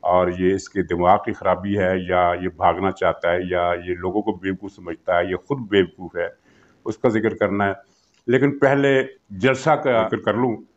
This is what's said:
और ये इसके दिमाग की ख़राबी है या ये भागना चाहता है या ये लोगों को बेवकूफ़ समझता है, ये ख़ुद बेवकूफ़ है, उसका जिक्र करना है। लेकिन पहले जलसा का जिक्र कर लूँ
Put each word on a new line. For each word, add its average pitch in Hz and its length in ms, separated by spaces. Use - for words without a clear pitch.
और 90 300
ये 92 220
इसके 95 300
दिमाग 87 340
की 110 140
ख़राबी 95 420
है 92 160
या 90 200
ये 90 120
भागना 90 360
चाहता 85 380
है 90 180
या 87 220
ये 87 160
लोगों 92 240
को 107 140
बेवकूफ़ 95 360
समझता 87 460
है, 90 120
ये 90 80
ख़ुद 131 340
बेवकूफ़ 90 480
है, 85 100
उसका 117 240
जिक्र 107 260
करना 101 300
है। 98 100
लेकिन 139 300
पहले 139 460
जलसा 131 380
का 123 260
जिक्र 110 200
कर 104 140
लूँ 120 180